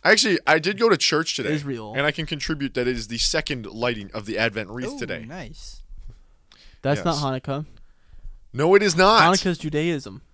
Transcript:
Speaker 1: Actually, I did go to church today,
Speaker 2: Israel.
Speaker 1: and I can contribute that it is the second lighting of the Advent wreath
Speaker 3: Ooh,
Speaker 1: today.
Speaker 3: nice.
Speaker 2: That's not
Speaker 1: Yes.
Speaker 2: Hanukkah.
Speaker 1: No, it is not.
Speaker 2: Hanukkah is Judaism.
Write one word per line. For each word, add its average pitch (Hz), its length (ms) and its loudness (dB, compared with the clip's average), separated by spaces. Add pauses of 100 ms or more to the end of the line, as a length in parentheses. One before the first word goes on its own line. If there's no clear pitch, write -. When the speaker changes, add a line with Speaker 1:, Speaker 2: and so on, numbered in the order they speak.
Speaker 1:
Actually, 202 420 4
I 156 120 6
did 185 200 -2
go 226 120 4
to 185 80 6
church - 380 0
today, 139 180 -2
Speaker 2:
Israel. 120 420 -8
Speaker 1:
and 139 80 0
I 151 60 2
can 156 160 -6
contribute 143 480 -4
that 123 120 0
it 127 100 0
is 110 120 -8
the 117 80 -8
second 143 480 -2
lighting 113 480 -4
of 107 140 -8
the 107 100 -6
Advent 107 320 -2
wreath 127 240 -8
Speaker 3:
Ooh, 285 60 -12
Speaker 1:
today. 87 280 -8
Speaker 3:
nice. 156 540 -14 (1000)
Speaker 2:
That's 135 200 0
not 165 120 0
Speaker 1:
Yes. 147 100 -2
Speaker 2:
Hanukkah. 135 400 -4 (880)
Speaker 1:
No, 156 220 4
it 202 80 8
is 190 120 2
not. 196 280 8
Speaker 2:
Hanukkah 180 240 4
is 175 120 0
Judaism. 151 640 -4 (140)